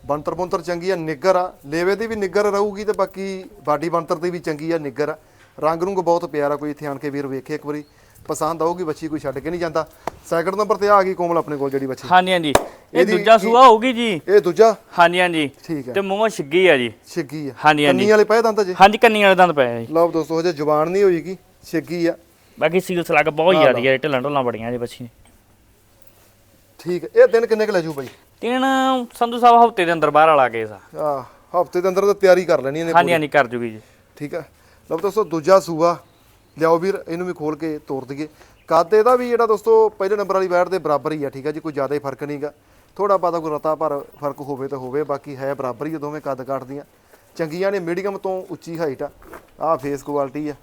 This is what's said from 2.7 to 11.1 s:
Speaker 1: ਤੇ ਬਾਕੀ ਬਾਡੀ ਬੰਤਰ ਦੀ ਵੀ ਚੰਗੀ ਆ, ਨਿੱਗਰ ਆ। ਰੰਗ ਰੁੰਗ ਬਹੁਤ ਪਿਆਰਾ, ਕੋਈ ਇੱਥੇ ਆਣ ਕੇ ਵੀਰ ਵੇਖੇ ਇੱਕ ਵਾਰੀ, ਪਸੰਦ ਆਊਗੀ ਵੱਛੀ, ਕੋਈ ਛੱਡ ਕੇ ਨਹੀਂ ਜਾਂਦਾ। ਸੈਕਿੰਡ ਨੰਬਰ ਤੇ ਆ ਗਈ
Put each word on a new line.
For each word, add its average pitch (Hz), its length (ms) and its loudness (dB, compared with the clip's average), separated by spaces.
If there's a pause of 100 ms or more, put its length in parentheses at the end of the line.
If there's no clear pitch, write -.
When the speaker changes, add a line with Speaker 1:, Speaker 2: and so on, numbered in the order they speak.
Speaker 1:
ਤੇ 208 80 -2
ਬਾਕੀ 190 500 -6 (220)
ਬਾਡੀ 147 240 -2
ਬੰਤਰ 165 260 -2
ਦੀ 170 140 -6
ਵੀ 175 100 -8
ਚੰਗੀ 156 320 -6
ਆ, 165 60 0
ਨਿੱਗਰ 143 320 -4
ਆ। 156 80 -8 (420)
ਰੰਗ 156 220 0
ਰੁੰਗ 190 160 -4
ਬਹੁਤ 170 280 0
ਪਿਆਰਾ, 143 300 -2
ਕੋਈ 147 160 -8
ਇੱਥੇ 147 140 -12
ਆਣ 139 120 -6
ਕੇ 143 120 -8
ਵੀਰ 139 180 -6
ਵੇਖੇ 131 280 -8
ਇੱਕ 147 100 -12
ਵਾਰੀ, 147 180 -8 (440)
ਪਸੰਦ 160 340 -4
ਆਊਗੀ 175 220 -2
ਵੱਛੀ, 156 240 -8
ਕੋਈ 151 120 -6
ਛੱਡ 139 200 -6
ਕੇ 147 100 -8
ਨਹੀਂ 175 100 -6
ਜਾਂਦਾ। 160 280 -4 (420)
ਸੈਕਿੰਡ 170 260 -2
ਨੰਬਰ 208 200 0
ਤੇ 202 140 -2
ਆ 202 140 6
ਗਈ 185 100 -2